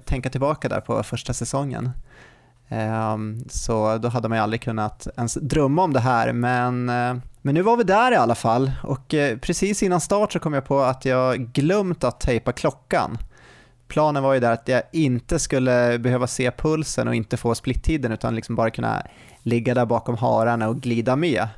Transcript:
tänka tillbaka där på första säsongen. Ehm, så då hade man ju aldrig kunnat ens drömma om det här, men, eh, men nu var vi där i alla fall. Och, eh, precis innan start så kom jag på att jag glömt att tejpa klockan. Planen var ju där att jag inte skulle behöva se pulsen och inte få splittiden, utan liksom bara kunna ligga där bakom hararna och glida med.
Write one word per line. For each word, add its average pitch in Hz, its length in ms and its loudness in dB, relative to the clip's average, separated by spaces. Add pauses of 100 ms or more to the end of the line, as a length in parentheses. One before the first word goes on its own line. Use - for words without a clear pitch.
tänka 127 260 -2
tillbaka 139 380 -2
där 98 120 -4
på 110 220 -2
första - 300 -6
säsongen. 127 580 -4 (800)
Ehm, 110 800 -4
så 110 500 0
då 117 100 -2
hade 113 200 -2
man 113 100 0
ju 110 40 4
aldrig 110 200 -2
kunnat 110 540 -6
ens 117 180 -2
drömma 147 480 2
om 175 100 2
det 131 80 2
här, 120 320 2
men, 123 560 0
eh, 123 260 -2 (280)
men 139 120 0
nu 170 80 4
var 226 140 4
vi 233 80 2
där 214 280 4
i 226 40 6
alla 117 180 4
fall. 127 360 2 (120)
Och, - 320 -6
eh, 143 240 0
precis 190 440 -2
innan 180 180 2
start 208 320 0
så - 60 -2
kom 156 140 -4
jag 135 120 -2
på 139 160 2
att 127 240 0
jag 127 340 2
glömt 170 640 0
att 123 160 -2
tejpa 120 320 0
klockan. - 640 -2 (720)
Planen 151 340 2
var 135 120 4
ju 131 60 2
där 117 120 4
att - 160 -4
jag 127 140 2 (100)
inte 151 460 0
skulle 123 600 2
behöva 123 280 0
se 123 240 -2
pulsen 156 580 -2
och 120 60 0
inte 113 220 -2
få 117 180 0
splittiden, 131 580 -2
utan 117 220 -4
liksom 113 220 -4
bara 113 140 2
kunna 113 320 -2 (400)
ligga 117 320 0
där 123 120 2
bakom 117 300 0
hararna 113 520 2
och 127 120 -4
glida 120 360 0
med. 131 420 0